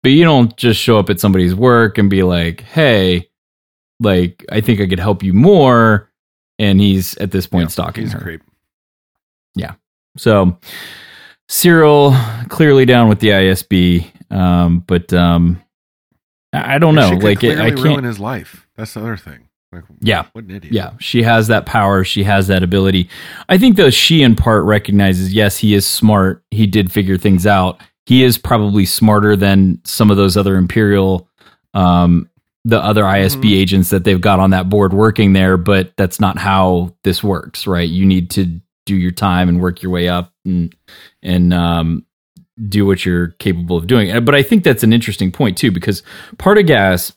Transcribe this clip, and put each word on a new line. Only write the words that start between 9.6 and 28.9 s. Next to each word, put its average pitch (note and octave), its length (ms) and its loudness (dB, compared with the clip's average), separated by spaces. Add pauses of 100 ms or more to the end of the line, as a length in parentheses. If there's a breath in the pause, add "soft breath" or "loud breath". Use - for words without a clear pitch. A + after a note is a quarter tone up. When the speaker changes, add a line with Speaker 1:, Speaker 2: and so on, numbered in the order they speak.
Speaker 1:
So F#2+ 400 2 (920 loud breath)
Cyril D3+ 640 4 (360 loud breath)
clearly C#3 360 4
down A#2+ 240 4
with G#2 100 2
the G#2+ 140 2
I F#2+ 120 2
S F#2+ 180 0
B, F2+ 480 0 (200)
um, F2 560 0
but, F2 240 -2
um, F2 500 0 (920)
I, B2+ 220 -4
I - 20 0
don't D#3 200 4
Speaker 2:
And - 0 -
Speaker 1:
know. A2 120 2
Speaker 2:
she F2+ 60 0
could F#2+ 80 -2
Speaker 1:
Like, G#2 200 0
it, A#2 160 2
I A2+ 120 0
Speaker 2:
clearly - 40 -
Speaker 1:
can't B2+ 100 -4
Speaker 2:
ruin C#3+ 200 0
his A2 140 -10
life. A2 480 -12 (100)
That's A2 160 -16
the A2 80 -14
other A2 160 -10
thing. C2+ 320 -20 (240)
Like, E2+ 100 -20 (160)
Speaker 1:
Yeah. G2 340 -2
Speaker 2:
what A2+ 120 -20
an F#2 60 -20
idiot. G2+ 220 -12
Speaker 1:
Yeah. G2+ 260 -6
She A#2+ 240 -4
has A2+ 240 2
that A2 180 -2
power. G2 400 0
She G2+ 180 -4
has G2 240 0
that F#2 160 0
ability. F#2+ 460 -2 (400 loud breath)
I F#3+ 80 2
think, A3+ 180 4
though, F3 140 4
she D#3+ 320 0
in A#2 140 4
part G#2+ 300 0
recognizes, G2 680 0
yes, G#2 240 0
he G#2 160 0
is G2 120 0
smart. G2 680 0
He G#2+ 160 0
did F#2+ 260 -2
figure F#2+ 240 -2
things F#2 280 0
out. F#2 360 0 (240 soft breath)
He B2+ 180 4
is B2 140 2
probably G#2 480 0
smarter G#2 500 2